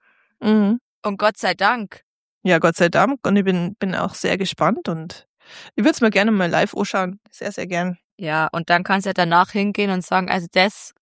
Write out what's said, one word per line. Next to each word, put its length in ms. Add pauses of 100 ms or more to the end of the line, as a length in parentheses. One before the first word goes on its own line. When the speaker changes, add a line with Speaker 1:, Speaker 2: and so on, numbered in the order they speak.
(400)
Speaker 1:
Mhm. 400 (240)
Speaker 2:
Und 140
Gott 200
sei 180
Dank. 480 (400)
Speaker 1:
Ja, 160
Gott 180
sei 100
Dank. 400
Und 80
ich 80
bin, 340
bin 160
auch 220
sehr 220
gespannt 500
und 400 (480)
ich 80
würd's 160
mir 100
gerne 220
mal 180
live 240
anschauen. 460 (120)
Sehr, 200
sehr 160
gern. 300 (200)
Speaker 2:
Ja, 360
und 160
dann 140
kannst 220
du 40
ja 40
danach 380
hingehen 400
und 140
sagen, 240
„Also 240
das, 480